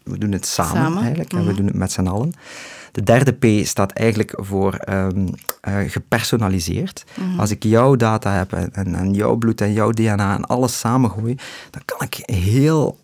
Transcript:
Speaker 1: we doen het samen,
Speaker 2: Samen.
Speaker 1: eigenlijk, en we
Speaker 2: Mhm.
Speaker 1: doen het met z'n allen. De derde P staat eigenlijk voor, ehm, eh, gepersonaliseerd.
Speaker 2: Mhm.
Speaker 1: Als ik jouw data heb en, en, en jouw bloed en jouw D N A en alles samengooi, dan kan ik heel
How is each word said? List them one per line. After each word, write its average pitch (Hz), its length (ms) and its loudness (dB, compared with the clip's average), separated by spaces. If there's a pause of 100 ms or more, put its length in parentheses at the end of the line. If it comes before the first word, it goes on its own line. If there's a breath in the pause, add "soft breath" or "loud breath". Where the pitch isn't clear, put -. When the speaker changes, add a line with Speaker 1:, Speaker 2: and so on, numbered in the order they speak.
Speaker 1:
we 95 140 -8
doen 104 140 0
het 95 140 -2
samen, - 300 -2
Speaker 2:
Samen. 175 260 2
Speaker 1:
eigenlijk, 170 300 -2
en 180 80 -2
we 170 60 2
Speaker 2:
Mhm. 101 100 0
Speaker 1:
doen 98 100 0
het 98 100 0
met 95 160 -2
z'n 92 160 0
allen. 113 260 -2 (580 loud breath)
De - 120 -6
derde 127 280 4
P 104 360 2
staat 98 240 -2
eigenlijk 110 460 0
voor, 95 360 -2
ehm, 95 540 -2 (340)
eh, 101 160 -4 (100)
gepersonaliseerd. 104 1160 -2 (100)
Speaker 2:
Mhm. 185 260 -4
Speaker 1:
Als 104 120 0
ik 101 120 -4
jouw 117 320 6
data 110 420 0
heb 92 160 -2
en, 87 200 -2
en, 95 220 -4
en 92 180 0
jouw 110 220 2
bloed 113 260 0
en 104 120 2
jouw 110 180 2
D 113 80 0
N 107 200 2
A 101 160 2
en - 100 -4
alles 123 340 0
samengooi, 117 560 0 (340 loud breath)
dan - 160 -16
kan - 240 -8
ik - 260 -8
heel 135 680 2